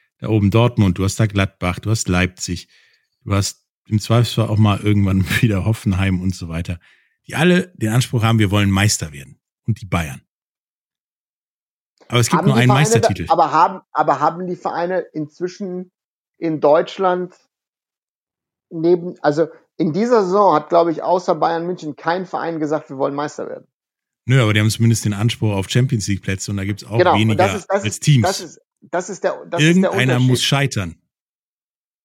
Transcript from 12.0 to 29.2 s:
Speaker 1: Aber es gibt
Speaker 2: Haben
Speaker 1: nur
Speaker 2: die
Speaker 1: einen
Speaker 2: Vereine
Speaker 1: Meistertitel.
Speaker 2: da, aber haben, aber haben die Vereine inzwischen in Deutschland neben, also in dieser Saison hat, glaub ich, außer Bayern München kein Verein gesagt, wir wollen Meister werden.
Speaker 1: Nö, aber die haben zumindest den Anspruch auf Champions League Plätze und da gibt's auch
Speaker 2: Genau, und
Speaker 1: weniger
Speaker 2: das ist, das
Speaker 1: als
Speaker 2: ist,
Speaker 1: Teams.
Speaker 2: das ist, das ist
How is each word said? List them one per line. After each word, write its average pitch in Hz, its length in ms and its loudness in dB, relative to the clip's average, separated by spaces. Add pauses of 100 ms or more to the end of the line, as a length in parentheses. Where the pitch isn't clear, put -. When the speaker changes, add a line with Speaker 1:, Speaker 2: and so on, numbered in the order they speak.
Speaker 1:
Aber 123 100 2
es 113 100 2
gibt - 100 2
Speaker 2:
Haben - 80 2
Speaker 1:
nur 104 80 4
Speaker 2:
die 120 60 4
Speaker 1:
einen 123 100 6
Speaker 2:
Vereine 147 140 6
Speaker 1:
Meistertitel. 147 420 2
Speaker 2:
da, 165 60 4
aber 160 180 2
haben, 180 300 2 (100)
aber 147 280 0
haben 165 280 -2
die 175 80 -6
Vereine 175 440 -4 (140)
inzwischen 180 760 -8 (460)
in 160 220 -4
Deutschland 180 760 0 (1300)
neben, 170 520 0
also 151 260 0 (300)
in 165 160 0
dieser 226 300 2
Saison 190 320 4
hat, 156 140 -2
glaub 170 200 4
ich, 151 120 -4
außer 180 340 0
Bayern 165 300 -2
München 175 300 -8
kein 175 300 -4
Verein 156 340 -6
gesagt, 151 300 -4
wir 139 80 -12
wollen 139 180 -2
Meister 147 320 -8
werden. 135 200 -14 (580)
Speaker 1:
Nö, 127 160 4
aber 107 120 2
die 107 60 2
haben 107 100 2
zumindest 113 360 2
den 104 80 0
Anspruch 107 400 -2
auf 95 160 -4
Champions 123 380 0
League 98 140 -4
Plätze 95 300 -6
und 101 60 -4
da 95 80 -6
gibt's 101 180 -6
auch 107 140 -6
Speaker 2:
Genau, 180 160 2
und 107 60 2
Speaker 1:
weniger 110 180 2
Speaker 2:
das 190 180 0
ist, 185 120 -10
das 202 160 -4
Speaker 1:
als - 20 -4
Speaker 2:
ist, - 160 -6
Speaker 1:
Teams. 139 260 4
Speaker 2:
das 196 140 -4
ist, - 200 -18 (200)
das 180 280 -8
ist 185 140 -12